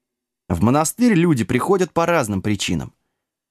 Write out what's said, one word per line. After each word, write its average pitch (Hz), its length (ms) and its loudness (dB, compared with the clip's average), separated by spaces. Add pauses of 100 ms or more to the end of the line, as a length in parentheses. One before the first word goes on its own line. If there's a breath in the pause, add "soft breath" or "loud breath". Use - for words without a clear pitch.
(480)
В 85 160 0
монастырь 160 520 2
люди 165 280 2
приходят 180 480 0
по 170 140 -2
разным 120 360 -2
причинам. 95 520 -4 (580)